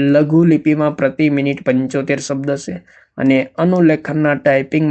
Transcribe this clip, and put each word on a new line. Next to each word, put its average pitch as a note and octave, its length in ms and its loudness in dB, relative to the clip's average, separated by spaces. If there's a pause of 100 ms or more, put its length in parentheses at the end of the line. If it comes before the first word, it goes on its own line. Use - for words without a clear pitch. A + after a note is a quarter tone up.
(100)
લઘુલિપિમાં D3+ 840 2
પ્રતિ C3+ 340 0
મિનિટ C#3 340 -2
પંચોતેર C3+ 640 -2
શબ્દ C#3 240 -4 (140)
છે - 120 -10 (420)
અને C3+ 200 2 (200)
અનુલેખનના D#3 760 0
ટાઈપિંગ C3+ 540 0